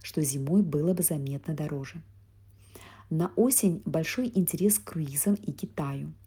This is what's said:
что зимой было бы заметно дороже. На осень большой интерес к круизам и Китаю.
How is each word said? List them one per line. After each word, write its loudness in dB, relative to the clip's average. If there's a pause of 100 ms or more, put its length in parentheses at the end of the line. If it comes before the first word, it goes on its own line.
что -4
зимой 2
было 2
бы 0
заметно -2
дороже. -6 (1040)
На 0
осень 4
большой 0
интерес 4
к -6
круизам 0
и -4
Китаю. -6 (140)